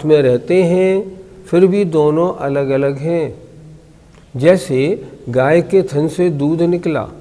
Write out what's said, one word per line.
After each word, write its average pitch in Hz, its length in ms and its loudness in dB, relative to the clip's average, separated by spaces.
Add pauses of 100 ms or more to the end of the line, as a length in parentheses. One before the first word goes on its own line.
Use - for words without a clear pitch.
में 151 160 4
रहते 131 420 2
हैं, 190 580 0 (300)
फिर 180 160 4
भी 202 180 0
दोनों 160 480 0
अलग-अलग 139 640 -2
हैं। 160 380 -4 (1000)
जैसे 160 720 0 (220)
गाय 135 320 2
के 175 220 0
थन 147 240 -2
से 175 220 -2
दूध 151 320 -2
निकला, 170 460 -2 (140)